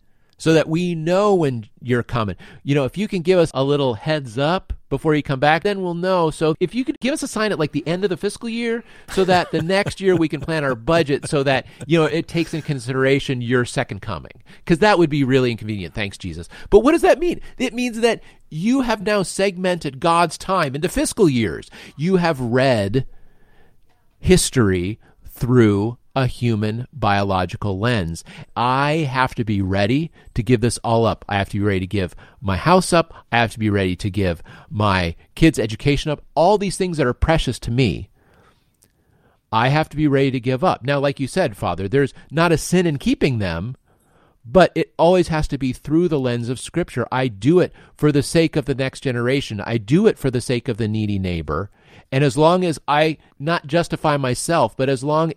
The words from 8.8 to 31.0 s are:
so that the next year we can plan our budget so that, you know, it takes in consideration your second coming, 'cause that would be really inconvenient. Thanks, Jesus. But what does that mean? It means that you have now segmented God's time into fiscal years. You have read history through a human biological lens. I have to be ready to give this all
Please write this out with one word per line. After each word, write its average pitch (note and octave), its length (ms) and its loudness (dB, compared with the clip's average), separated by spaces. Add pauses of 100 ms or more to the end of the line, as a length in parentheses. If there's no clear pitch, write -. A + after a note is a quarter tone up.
so F#3+ 160 0
that F3+ 260 2
the E3 100 -2
next F#3+ 380 -2
year F#3+ 160 2
we E3 140 2
can D3+ 100 -6
plan D#3 240 -4
our C3 120 -2
budget C#3 520 0
so C#3+ 160 0
that, C3 220 0 (200)
you D#3+ 140 2
know, D#3 60 4
it D#3+ 240 -4
takes E3 240 -4
in D#3+ 80 -6
consideration C3 800 0
your A#2+ 240 0
second A#2 360 -6
coming, D#2 300 -10 (340)
'cause E3+ 120 2
that G#3 200 4
would E3+ 120 4
be C#3 160 0
really B2+ 260 2
inconvenient. G#2+ 420 -8
Thanks, G2+ 240 -6
Jesus. E2+ 300 -10 (220)
But G3+ 120 8
what C4+ 120 4
does D#4 80 2
that D4+ 180 4
mean? - 220 -2 (160)
It B3 160 -2
means A#3+ 260 -4
that A3+ 220 0 (280)
you A3 320 0
have A3+ 200 -2
now G#3 220 0
segmented F3+ 760 -2
God's E3+ 380 2
time F3 360 -2
into D3+ 140 -4
fiscal B3+ 400 2
years. A2 420 0 (280)
You F3 180 0
have E3 240 2
read B2 680 0 (1120)
history G#2+ 800 2 (260)
through A#2 720 2 (180)
a C3+ 100 0
human A2+ 680 -2
biological G2+ 840 -2
lens. F#2+ 460 -2 (320)
I C#3 520 0
have B2+ 280 0
to A#2+ 100 -2
be G#2 160 0
ready G2+ 500 0 (220)
to - 80 -2
give A2+ 200 2
this A#2 180 0
all A2+ 260 2